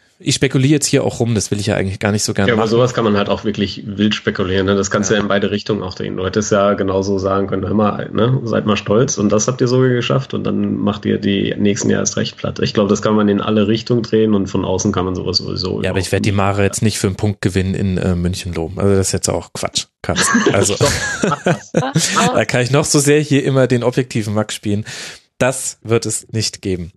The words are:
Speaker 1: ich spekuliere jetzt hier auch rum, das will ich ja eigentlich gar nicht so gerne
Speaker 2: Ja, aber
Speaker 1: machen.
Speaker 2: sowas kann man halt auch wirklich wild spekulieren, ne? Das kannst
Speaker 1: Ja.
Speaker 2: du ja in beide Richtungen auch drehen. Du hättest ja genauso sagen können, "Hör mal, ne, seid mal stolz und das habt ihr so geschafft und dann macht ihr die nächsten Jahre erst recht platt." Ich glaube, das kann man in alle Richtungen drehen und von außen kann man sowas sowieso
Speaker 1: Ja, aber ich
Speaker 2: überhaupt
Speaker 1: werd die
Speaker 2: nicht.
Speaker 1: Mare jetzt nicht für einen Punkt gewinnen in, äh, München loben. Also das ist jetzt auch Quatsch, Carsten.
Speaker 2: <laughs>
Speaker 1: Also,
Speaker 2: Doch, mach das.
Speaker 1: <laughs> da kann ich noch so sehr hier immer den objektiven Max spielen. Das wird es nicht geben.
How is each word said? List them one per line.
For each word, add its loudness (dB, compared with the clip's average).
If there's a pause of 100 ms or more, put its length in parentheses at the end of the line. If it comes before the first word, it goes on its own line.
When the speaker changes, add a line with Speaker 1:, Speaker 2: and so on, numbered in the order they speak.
(180)
Speaker 1:
ich -2
spekuliere 2
jetzt 2
hier 2
auch -2
rum, 0
das -2
will -2
ich -6
ja 2
eigentlich -2
gar 2
nicht 0
so -2
gerne 0
Speaker 2:
Ja, 2
aber 2
Speaker 1:
machen. 0
Speaker 2:
sowas 4
kann 0
man 2
halt 0
auch -2
wirklich -4
wild 0
spekulieren, -2
ne? 2
Das 0
kannst 0
Speaker 1:
Ja. 2
Speaker 2:
du 4
ja 0
in -2
beide 0
Richtungen -2
auch -8
drehen. -8
Du -4
hättest 0
ja 4
genauso 0
sagen 0
können, -4
"Hör -2
mal, 0
ne, 2
seid 0
mal 0
stolz 0
und 2
das 2
habt -4
ihr 2
so 2
geschafft 0
und -4
dann -2
macht -2
ihr 2
die 0
nächsten 0
Jahre 0
erst -4
recht -4
platt." -6
Ich -2
glaube, 2
das 2
kann 2
man 4
in 2
alle 2
Richtungen 0
drehen 2
und 0
von -2
außen 0
kann 0
man -2
sowas -4
sowieso -4
Speaker 1:
Ja, -2
aber -2
ich -2
Speaker 2:
überhaupt -10
Speaker 1:
werd 0
die -4
Speaker 2:
nicht. -4
Speaker 1:
Mare 2
jetzt 0
nicht 2
für 0
einen -2
Punkt -2
gewinnen 0
in, 0
äh, 2
München -2
loben. -6
Also 4
das 2
ist -2
jetzt -2
auch -4
Quatsch, -6 (140)
Carsten. 0
Speaker 2:
<laughs> 4
Speaker 1:
Also, 2
Speaker 2:
Doch, 2 (380)
mach -2
das. -2
Speaker 1:
<laughs> 0
da 2
kann 0
ich -2
noch 4
so 2
sehr 4
hier 2
immer 2
den 2
objektiven -2
Max -2
spielen. -2 (540)
Das 0
wird 2
es -6
nicht -4
geben. -4